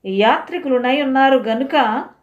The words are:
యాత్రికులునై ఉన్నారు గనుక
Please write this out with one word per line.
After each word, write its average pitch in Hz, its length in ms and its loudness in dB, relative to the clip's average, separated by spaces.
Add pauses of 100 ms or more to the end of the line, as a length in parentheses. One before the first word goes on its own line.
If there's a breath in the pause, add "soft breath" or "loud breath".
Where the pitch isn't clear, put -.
యాత్రికులునై 254 960 0
ఉన్నారు 269 360 2
గనుక 240 640 -2 (180)